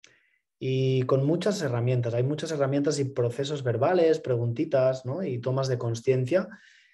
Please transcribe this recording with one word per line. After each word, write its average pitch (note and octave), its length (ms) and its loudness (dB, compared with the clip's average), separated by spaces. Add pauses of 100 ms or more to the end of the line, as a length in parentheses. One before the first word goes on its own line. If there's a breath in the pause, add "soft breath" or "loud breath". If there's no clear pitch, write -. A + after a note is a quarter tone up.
(580 soft breath)
y C3 440 0
con C3+ 220 2
muchas F3 380 0
herramientas. A#2+ 520 0
Hay B2 80 2
muchas D#3 300 -2
herramientas C#3+ 460 0
y C#3 60 0
procesos C3 580 -2
verbales, D#3 580 2
preguntitas, C3 840 0
¿no? C#3+ 180 -6
Y C3 180 -4
tomas C3 280 -2
de B2+ 100 0
conciencia B2+ 720 0 (460 loud breath)